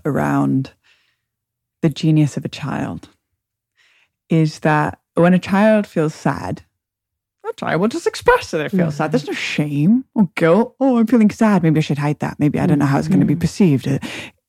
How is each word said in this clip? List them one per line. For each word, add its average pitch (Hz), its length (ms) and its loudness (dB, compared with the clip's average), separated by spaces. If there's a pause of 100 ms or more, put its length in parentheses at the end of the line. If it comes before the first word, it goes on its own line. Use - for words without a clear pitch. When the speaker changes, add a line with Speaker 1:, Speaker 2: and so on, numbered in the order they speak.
Speaker 1:
around 139 680 -2 (1080)
the 165 80 2
genius 151 480 0
of 131 80 -10
a - 40 -8
child, - 600 -10 (1200)
is 160 300 0
that 151 400 -2 (160)
when 175 180 4
a 180 60 4
child 208 460 2
feels 160 300 -4
sad, - 480 -6 (840)
a 466 60 -8
child 160 280 -4
will 214 80 0
just 330 180 -4
express - 440 0
that 160 140 -4
it 139 60 -8
feels 170 240 0
sad. 156 120 -2
Speaker 2:
Mm-hmm. 156 40 -4
Speaker 1:
There's 254 160 -4
no 392 60 -6
shame 151 720 0 (100)
or 196 200 2
guilt. 185 440 2
"Oh, 269 180 2
I'm 226 100 2
feeling 220 220 4
sad. 208 320 2
Maybe 160 180 2
I - 20 0
should 151 160 -2
hide 147 220 -4
that. - 200 -8
Maybe 147 200 0
I - 60 -2
don't 147 140 2
know 143 60 0
how 139 140 2
it's 156 100 -4
gonna 185 160 4
be 147 80 0
Speaker 2:
Mm-hmm. 170 80 -4
Speaker 1:
perceived." 156 460 2
Uh, 135 120 -2 (500)